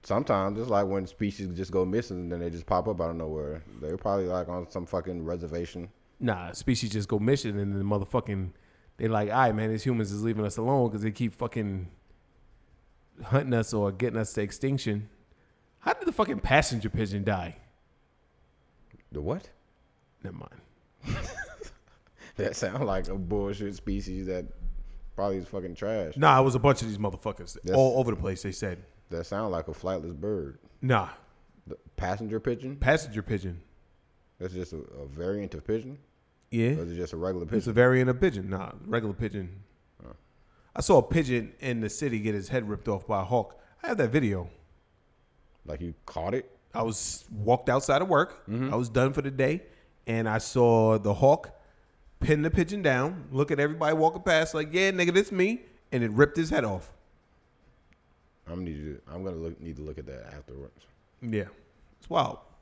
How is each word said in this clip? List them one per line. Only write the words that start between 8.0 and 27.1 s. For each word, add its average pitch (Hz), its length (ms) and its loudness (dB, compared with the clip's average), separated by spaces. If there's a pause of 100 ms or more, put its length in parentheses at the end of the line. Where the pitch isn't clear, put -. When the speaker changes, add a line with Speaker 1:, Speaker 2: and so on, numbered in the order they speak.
Speaker 2:
they 117 100 0
like, 107 220 2
"All 113 80 0
right, 120 160 6
man, 110 160 0
these 110 120 -2
humans 113 300 0
is 104 100 -4
leaving 110 220 0
us 101 120 -2
alone 123 340 4
'cause 104 120 -4
they 110 80 0
keep 110 240 -2
fucking 101 540 -4 (1400)
hunting 131 300 2
us 113 200 2
or 101 180 2
getting 113 260 -2
us 110 160 -2
to 107 80 0
extinction." 110 680 -2 (720)
How - 120 0
did 453 140 -4
the 330 60 0
fucking 135 280 0
passenger 127 500 2
pigeon 101 340 -2
die? 90 320 -2 (1600)
Speaker 1:
The 73 80 -8
what? 120 300 -6 (720)
Speaker 2:
Never 92 140 -10
mind. - 240 -16 (440)
<laughs> - 240 -4 (1080)
Speaker 1:
That - 180 -2
sound 113 320 -2
like 95 220 0
a 95 80 -4
bullshit 98 580 -2
species 95 540 -4
that 90 180 -4 (680)
probably 98 220 0
is 87 100 -8
fucking 92 260 -8
trash. 101 420 -4
Speaker 2:
Nah, 135 240 8
it 135 40 6
was 131 100 2
a 123 60 2
bunch 131 220 4
of 113 60 -4
these 101 100 -6
motherfuckers 95 680 -6